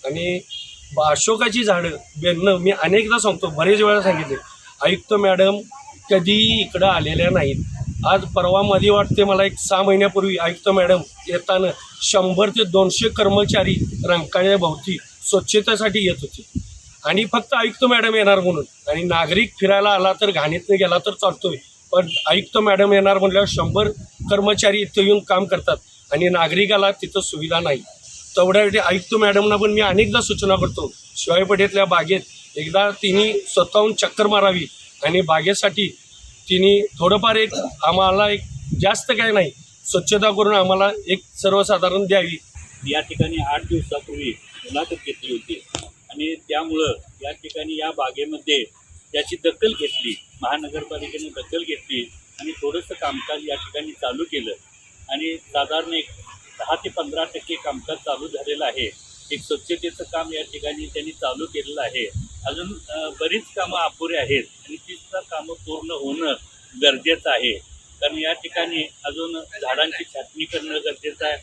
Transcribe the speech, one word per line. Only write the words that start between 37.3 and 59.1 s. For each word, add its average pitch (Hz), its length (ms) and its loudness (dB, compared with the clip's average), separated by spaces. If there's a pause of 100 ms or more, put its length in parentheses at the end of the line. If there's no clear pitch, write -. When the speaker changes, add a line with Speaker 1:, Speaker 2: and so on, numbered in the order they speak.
Speaker 1:
एक 220 200 0 (280)
आम्हाला 190 480 4
एक 208 100 -2 (400)
जास्त 208 320 0
काय 226 200 0
नाही, 185 180 2 (360)
स्वच्छता 208 440 0
करून 208 240 2
आम्हाला 190 360 4 (160)
एक 190 160 -2 (200)
सर्वसाधारण 196 640 2
द्यावी. 175 320 0 (520)
Speaker 2:
या 151 100 0
ठिकाणी 160 420 -2
आठ 143 220 -2
दिवसापूर्वी 165 680 -6 (320)
मुलाखत 143 300 -6 (120)
घेतली 135 260 -10
होती 113 300 -10 (480)
आणि 151 240 -6
त्यामुळं 156 580 -4 (300)
या 139 80 -10
ठिकाणी 156 500 -12
या 156 100 -6
बागेमध्ये 143 760 -4 (500)
याची 147 300 -6
दखल 214 360 0
घेतली, 120 340 -6 (280)
महानगरपालिकेने 147 840 -8
दखल - 340 -10
घेतली 135 480 -8 (300)
आणि 151 100 -10
थोडंसं 160 440 -8
कामकाज 147 540 -8
या 143 60 -6
ठिकाणी 151 380 -12
चालू 139 320 -8
केलं 120 280 -8 (560)
आणि 160 280 -8
साधारण 160 580 -6
एक 156 120 -6 (520)
दहा - 160 -4
ते - 140 -8
पंधरा 156 360 -6
टक्के 165 300 -10
कामकाज 147 420 -10
चालू 143 320 -8
झालेलं 147 360 -8
आहे. 120 260 -6 (420)